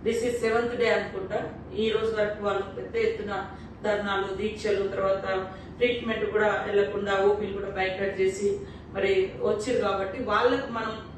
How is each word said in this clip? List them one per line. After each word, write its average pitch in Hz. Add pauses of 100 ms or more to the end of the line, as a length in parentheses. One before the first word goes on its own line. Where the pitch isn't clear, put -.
this 226
is 240 (100)
seventh 233
day 226
అనుకుంటా, 202 (280)
ఈ 220
రోజు 214
వరకు 208
వాళ్ళు 196
పెద్ద -
ఎత్తున 202 (380)
ధర్నాలు, 202
దీక్షలు, 202
తర్వాత 190 (280)
ట్రీట్మెంట్ 226
కూడా 208
వెళ్లకుండా 202
ఓపీలు 208
కూడా 196
బైకాట్ 190
చేసి 196 (320)
మరి 370
వచ్చారు. 214
కాబట్టి 196
వాళ్ళకు 233
మనం 220 (160)